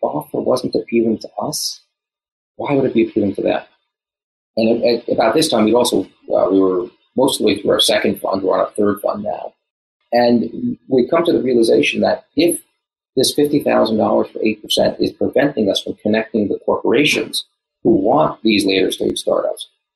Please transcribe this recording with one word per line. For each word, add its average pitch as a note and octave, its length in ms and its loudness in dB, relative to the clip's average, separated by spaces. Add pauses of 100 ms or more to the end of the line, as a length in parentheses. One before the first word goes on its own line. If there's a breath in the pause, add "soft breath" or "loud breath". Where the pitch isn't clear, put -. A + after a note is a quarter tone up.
offer C3 380 -6
wasn't A#2+ 340 -2
appealing A2+ 460 0
to - 100 -18 (100)
us, - 400 -8 (760)
why C#3+ 180 -4
would C3+ 100 2
it B2 80 -2
be A2 160 2
appealing G2+ 280 -2
to - 60 -4
them? F#2+ 200 -2 (960)
And A#2 260 2
at, A#2 240 0
at - 60 -2
about C#3 200 0
this D#3+ 140 0
time, A2+ 160 2
we'd G#2+ 80 2
also, A#2+ 320 2 (260)
uh, - 200 0
we F#2+ 100 4
were F#2 300 0 (260)
most B2+ 200 0
of - 20 -4
the A2+ 80 -2
way - 120 0
through - 120 -2
our G2+ 100 2
second G#2 400 0
fund, G2 220 -4
we're F#2+ 100 0
on F#2+ 80 2
our F#2+ 120 -4
third G2+ 280 -2
fund - 240 -4
now. - 300 -8 (560)
And A#2+ 680 0 (100)
we B2+ 180 2
come - 180 0
to - 80 0
the A#2+ 100 0
realization A#2+ 580 2
that - 240 0 (100)
if - 280 0 (520)
this C3 200 0
fifty C#3+ 280 0
thousand A2+ 360 2
dollars G#2+ 300 0
for - 140 -12
eight A2 200 -2
percent - 380 -2
is - 120 -2
preventing A2+ 560 0
us - 140 0
from - 140 -8
connecting G#2+ 520 -2
the F#2+ 120 -4
corporations - 840 0 (380)
who A#2+ 80 2
want A2+ 520 0
these G#2 220 2
later F#2+ 260 0
stage - 280 -4
startups, - 500 -4 (280)